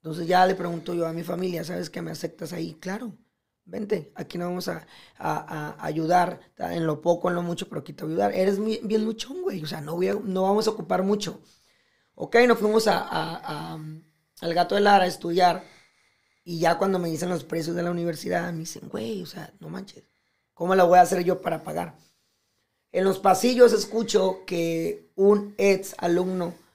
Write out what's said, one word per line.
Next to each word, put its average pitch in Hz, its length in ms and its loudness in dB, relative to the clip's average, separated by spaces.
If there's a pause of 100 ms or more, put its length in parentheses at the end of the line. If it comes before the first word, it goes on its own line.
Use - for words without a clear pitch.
Entonces 160 240 -8
ya 180 200 6
le 190 80 2
pregunto 175 400 -6
yo 170 120 -2
a 160 60 -4
mi 165 100 -8
familia, 175 420 -6
"¿Sabes 170 260 -8
qué? 170 120 -10
¿Me 165 100 -8
aceptas 160 400 -10
ahí?". 165 280 -8
"Claro, 208 320 -8 (520)
vente, 185 500 -6
aquí - 240 -10
nos 175 100 -6
vamos 175 200 -6
a, - 180 -10 (320)
a, 151 600 -6
a - 40 -10
ayudar, 170 560 0 (180)
en 170 280 -4
lo 156 160 -2
poco, 175 260 2
en 175 60 0
lo 175 80 -2
mucho, 170 260 -6
pero 151 140 -10
aquí 165 100 -16
te 147 120 -12
voy 156 80 -6
a - 20 -4 (120)
ayudar". - 80 0
"Eres 190 240 2
mi-, 220 240 -2
bien 220 220 0
luchón, 240 380 -6
güey, 196 200 -4
o 156 40 -8
sea, 156 140 -8
no 151 160 -6
voy 185 120 0
a, 202 60 0
no 190 280 -2
vamos 208 260 2
a - 20 2
ocupar 185 320 -2
mucho". 202 380 -2 (760)
Ok, - 220 -4 (120)
nos 233 100 6
fuimos 214 300 2
a, 175 120 2
a, 160 760 -8
a, 160 40 -12 (600)
al 170 140 -4
Gato 175 200 2
de 202 80 4
Lara 202 220 6
a 180 40 2
estudiar. 175 560 2 (800)
Y 170 160 -6
ya 170 180 4
cuando 190 200 0
me 170 120 -2
dicen 160 180 -4
los 175 160 -4
precios 165 320 -4
de 175 60 -2
la 175 80 -2
universidad, 175 640 -4
me 160 80 -8
dicen, - 280 -14
"Güey, 220 340 -8
o 165 40 -12
sea, 156 340 -16
no 156 80 -18
manches, 185 360 -14 (500)
¿cómo 180 200 0
la 190 100 8
voy 175 140 8
a 180 40 10
hacer 180 220 2
yo 180 180 2
para 160 220 -4
pagar?". 165 320 -8 (960)
En 185 120 0
los 190 140 2
pasillos 233 540 6
escucho 202 760 0
que 165 680 -4
un 202 440 4
ex 196 400 2
alumno, 175 560 -2 (200)